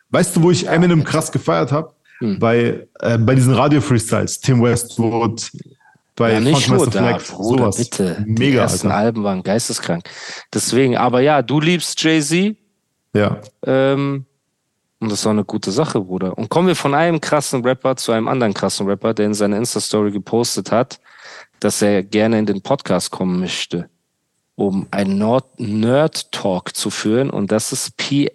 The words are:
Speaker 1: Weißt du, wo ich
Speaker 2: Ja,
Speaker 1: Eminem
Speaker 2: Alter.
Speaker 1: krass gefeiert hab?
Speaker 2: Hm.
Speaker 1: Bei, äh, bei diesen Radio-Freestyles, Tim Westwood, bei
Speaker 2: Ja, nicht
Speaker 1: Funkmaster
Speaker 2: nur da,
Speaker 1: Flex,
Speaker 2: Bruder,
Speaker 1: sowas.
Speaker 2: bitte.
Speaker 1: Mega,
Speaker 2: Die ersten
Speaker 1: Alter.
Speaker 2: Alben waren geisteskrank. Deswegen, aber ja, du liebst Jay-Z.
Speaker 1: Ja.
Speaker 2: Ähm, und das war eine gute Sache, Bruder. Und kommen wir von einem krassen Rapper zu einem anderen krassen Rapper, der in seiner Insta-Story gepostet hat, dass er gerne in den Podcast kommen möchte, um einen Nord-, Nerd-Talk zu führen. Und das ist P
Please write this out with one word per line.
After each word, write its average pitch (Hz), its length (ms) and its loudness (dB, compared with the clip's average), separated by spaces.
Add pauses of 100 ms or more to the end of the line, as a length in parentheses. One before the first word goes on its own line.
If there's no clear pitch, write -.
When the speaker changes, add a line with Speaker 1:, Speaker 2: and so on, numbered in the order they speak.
Speaker 1:
Weißt 175 260 0
du, 165 80 4
wo 180 80 6
ich - 120 2
Speaker 2:
Ja, - 100 -2
Speaker 1:
Eminem 170 260 4
Speaker 2:
Alter. - 120 -2
Speaker 1:
krass 160 200 -2
gefeiert 160 400 -2
hab? 156 240 -4 (220)
Speaker 2:
Hm. 104 200 -2
Speaker 1:
Bei, 117 480 0 (140)
äh, 117 180 0
bei 117 160 4
diesen 131 200 4
Radio-Freestyles, 120 880 2
Tim 123 200 4
Westwood, 113 880 0 (680)
bei 117 160 2
Speaker 2:
Ja, 110 80 2
nicht 135 260 2
Speaker 1:
Funkmaster 107 340 2
Speaker 2:
nur 120 100 4
da, - 60 0
Speaker 1:
Flex, - 140 -12
Speaker 2:
Bruder, 123 260 0 (140)
Speaker 1:
sowas. - 60 -6
Speaker 2:
bitte. 101 500 -2
Speaker 1:
Mega, 110 80 -2
Speaker 2:
Die 131 220 2
ersten 98 300 0
Speaker 1:
Alter. 92 120 0
Speaker 2:
Alben 110 240 0
waren 95 180 -2
geisteskrank. 95 600 -4 (500)
Deswegen, 123 440 2
aber 123 240 2
ja, 143 200 4
du 127 200 0
liebst 165 420 -2
Jay-Z. 160 540 0 (560)
Speaker 1:
Ja. 104 260 2 (260)
Speaker 2:
Ähm, 135 600 0 (720)
und 110 120 -2
das 101 140 -4
war 110 60 2
eine 104 140 2
gute 101 260 -4
Sache, 123 300 0
Bruder. 92 360 -4
Und 113 120 -6
kommen 180 180 2
wir 170 80 2
von 139 180 -2
einem 165 280 2
krassen 135 420 -2
Rapper 127 320 0
zu - 160 -4
einem 113 160 0
anderen 117 260 0
krassen 98 320 -4
Rapper, 101 300 -2
der 107 120 0
in 107 60 -2
seiner 101 240 0
Insta-Story 107 540 -2
gepostet 104 600 -4
hat, 120 280 0 (640)
dass 104 200 0
er 104 220 2
gerne 107 340 2
in 107 80 0
den 101 160 -2
Podcast - 480 -2
kommen 90 300 -2
möchte, 87 500 -6 (680)
um 95 360 -2
einen 98 260 0
Nord-, 113 420 -2
Nerd-Talk 110 1160 -2
zu - 160 -4
führen. 120 400 0
Und 101 200 -4
das 107 200 -2
ist - 260 -8
P 139 380 -2